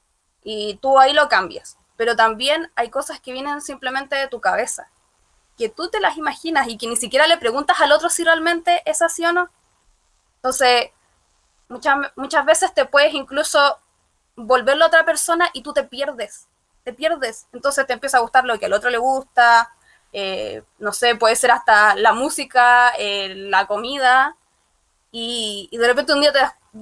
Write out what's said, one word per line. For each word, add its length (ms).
Y 340
tú 220
ahí 140
lo 160
cambias. 480
Pero 180
también 600
hay 140
cosas 300
que 140
vienen 280
simplemente 540
de 140
tu 100
cabeza, 500
que 120
tú 200
te 100
las 180
imaginas 520
y 80
que 100
ni 80
siquiera 320
le 100
preguntas 440
al 100
otro 180
si 140
realmente 640
es 160
así 240
o 80
no. 160
Entonces, 540
muchas, 300
muchas 300
veces 280
te 120
puedes 280
incluso 640
volver 400
la 100
otra 160
persona 500
y 80
tú 120
te 100
pierdes, 640
te 80
pierdes. 600
Entonces 320
te 80
empieza 240
a 40
gustar 240
lo 120
que 100
al 60
otro 160
le 80
gusta, 760
eh, 500
no 140
sé, 220
puede 200
ser 160
hasta 440
la 180
música, 840
eh, 380
la 320
comida, 680
y, 600
y 60
de 100
repente 260
un 80
día 100
te 80
das, 140